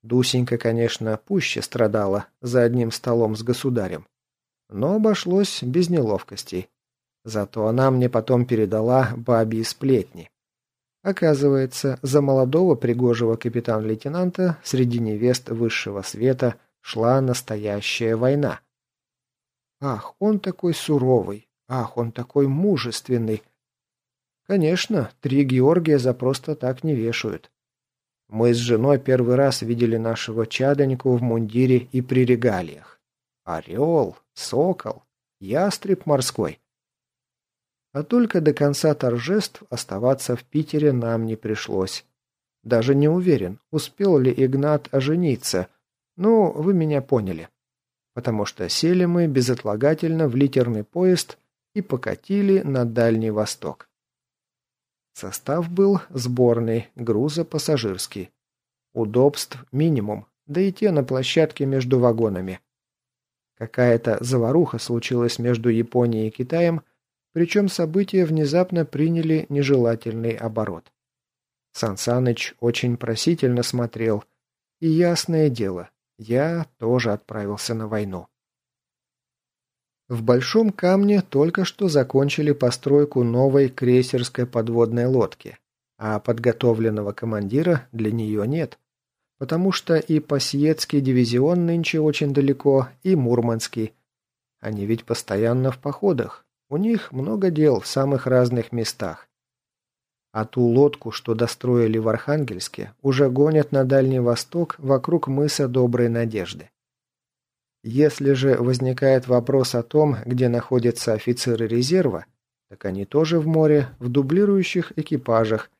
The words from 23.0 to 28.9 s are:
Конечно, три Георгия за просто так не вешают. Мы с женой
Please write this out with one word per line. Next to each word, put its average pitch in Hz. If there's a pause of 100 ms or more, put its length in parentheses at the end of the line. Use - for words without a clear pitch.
Конечно, 175 (100)
три 135
Георгия 143
за 127
просто 131
так 127
не 156
вешают. 110 (800)
Мы 113
с 117
женой 120